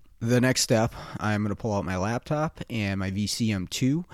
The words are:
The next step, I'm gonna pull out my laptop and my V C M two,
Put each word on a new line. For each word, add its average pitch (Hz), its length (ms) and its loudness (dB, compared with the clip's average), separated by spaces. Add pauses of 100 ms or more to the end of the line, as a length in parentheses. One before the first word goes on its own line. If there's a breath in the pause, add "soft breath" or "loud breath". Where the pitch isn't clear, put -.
(200)
The 117 200 4
next 127 200 2
step, 113 340 2 (240 loud breath)
I'm 104 240 0
gonna 101 140 -2
pull 110 180 -2
out 95 100 0
my 92 120 -2
laptop 127 640 -2 (100)
and 101 300 0
my 95 100 -2
V 101 160 0
C 110 240 0
M 92 160 0
two, 143 480 0